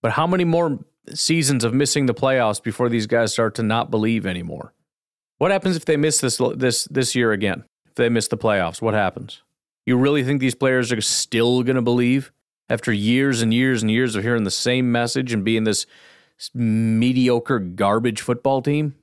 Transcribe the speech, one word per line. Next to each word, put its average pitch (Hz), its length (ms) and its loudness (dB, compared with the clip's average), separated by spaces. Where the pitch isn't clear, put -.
But 113 120 -2
how 156 120 0
many 180 200 0
more 165 340 0
seasons 143 520 0
of 113 80 0
missing 139 320 2
the 123 80 2
playoffs 127 500 0
before 120 240 -2
these 117 200 0
guys 117 260 2
start 113 220 0
to 117 80 -4
not 110 280 0
believe 110 340 0
anymore? 87 480 -8
What 170 120 2
happens 190 240 0
if 160 100 -8
they 156 120 2
miss 147 220 2
this, 131 220 0
this, 127 300 0
this 135 280 -2
year 120 180 2
again? 98 340 -2
If - 100 -20
they 120 140 2
miss 117 200 0
the 110 80 -2
playoffs, 98 440 0
what 110 120 -2
happens? - 500 -4
You 123 120 2
really 139 260 2
think 139 160 0
these 127 160 0
players 127 360 0
are 110 100 -2
still 120 600 0
gonna 131 180 0
believe 123 500 0
after 117 220 -2
years 117 500 2
and 113 120 2
years 123 280 2
and 110 100 0
years 117 240 0
of 98 80 -4
hearing 117 220 0
the 95 60 -2
same 123 400 0
message 120 420 -2
and 104 100 0
being 113 200 0
this 107 220 0
s-, - 140 -16
mediocre 120 1040 2
garbage 101 640 0
football 135 400 -2
team? 147 420 -2